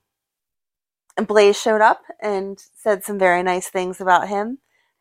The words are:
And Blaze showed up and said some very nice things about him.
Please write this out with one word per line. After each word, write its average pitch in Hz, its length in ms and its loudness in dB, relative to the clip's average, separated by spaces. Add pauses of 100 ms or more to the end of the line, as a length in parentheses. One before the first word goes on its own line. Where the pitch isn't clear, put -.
(1160)
And 214 120 -4
Blaze 208 320 4
showed 214 220 0
up - 200 4 (200)
and 196 380 -6 (160)
said 196 280 -4
some 202 160 -6
very 180 240 2
nice 185 260 -4
things 185 320 -6
about 180 260 2
him. 208 300 -6 (440)